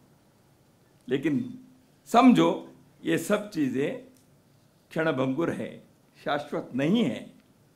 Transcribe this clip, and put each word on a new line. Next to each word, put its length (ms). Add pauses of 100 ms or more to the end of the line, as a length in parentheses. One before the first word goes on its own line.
(1080)
लेकिन 580 (400)
समझो, 680 (300)
ये 140
सब 320
चीजें 680 (720)
क्षणभंगुर 600
है, 320 (420)
शाश्वत 500
नहीं 300
है। 320 (400)